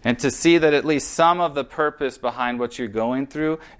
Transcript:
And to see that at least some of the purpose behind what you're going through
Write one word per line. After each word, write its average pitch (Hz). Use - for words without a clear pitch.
And 120
to 135
see 170
that 151
at 139
least 147
some 170
of 156
the 135
purpose 143
behind 123
what 120
you're 123
going 117
through 156